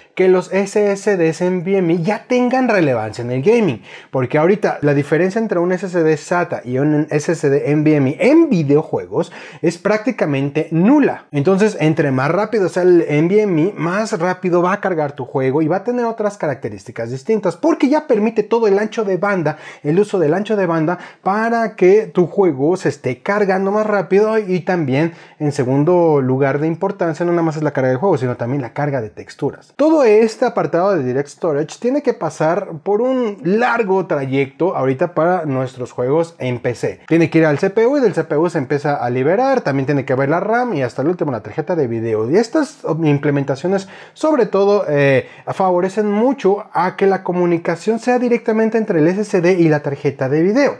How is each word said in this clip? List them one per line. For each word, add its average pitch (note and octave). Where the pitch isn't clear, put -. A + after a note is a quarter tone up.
que F#3
los F#3
S G3
S G3
Ds D#3+
N F#3
V F#3+
M F3
E F3+
ya G#3
tengan B3
relevancia B2
en A#2+
el C3
gaming, F#3+
porque C3+
ahorita F#3
la C#3+
diferencia E3
entre G#3
un F3
S F3+
S F3+
D D#3
sata E3
y B2
un D3+
S D3+
S D#3
D C#3
N D3+
V D3+
M C3+
E A3+
en D#4+
videojuegos C#3+
es -
prácticamente D#3+
nula. G3
Entonces, F#3+
entre D#3
más C3
rápido G3+
sea F3+
el F3
N D3+
V G#3
M F3
E, F3+
más F#3
rápido F3
va F3+
a G3
cargar D#3
tu C3
juego C3
y D#3+
va F3
a G3
tener B3
otras G#3
características A#2
distintas, F3
porque D4+
ya D4+
permite A3
todo A3+
el G3
ancho G#3+
de F#3+
banda, F3
el D#3
uso G#3
del D3+
ancho G#3
de G3
banda E3
para A3+
que G3+
tu F3
juego E3+
se E3+
esté -
cargando G3
más G#3+
rápido G#3
y F#3
también E3
en D3
segundo D3
lugar C3+
de D#3
importancia F3
no F3
nada E3+
más D#3+
es D#3
la D3
carga C3
del C3
juego, F3+
sino B2
también C3
la A#2
carga C#3
de G#2+
texturas. -
Todo D4+
este A3
apartado F#3
de D#3
Direct B2+
Storage D3+
tiene C4
que B3+
pasar E3
por G#3
un B3
largo G3+
trayecto C#3
ahorita C3+
para E3
nuestros C3
juegos D3+
en B2
P A#2+
C. G2+
Tiene D#3+
que D#3+
ir D#3+
al D3
C F#3+
P A3
U C#4+
y C#4+
del G3+
C E3
P D3+
U E3
se E3
empieza C#3+
a A#2+
liberar, G3
también C#3
tiene C#3
que C#3
ver C3+
la D#3+
ram A3+
y C#3
hasta B2+
el C#3+
último E3+
la A2
tarjeta D3+
de D3
video. A2+
Y E3
estas B3
implementaciones C#3+
sobre D4+
todo, G3+
eh, C#3
favorecen F#3+
mucho G#3
a F3+
que G3
la F#3+
comunicación F3
sea B3
directamente A3+
entre G#3
el D3+
S F#3+
S G3+
D F3
y E3+
la D3+
tarjeta C3+
de D3+
video. G#3+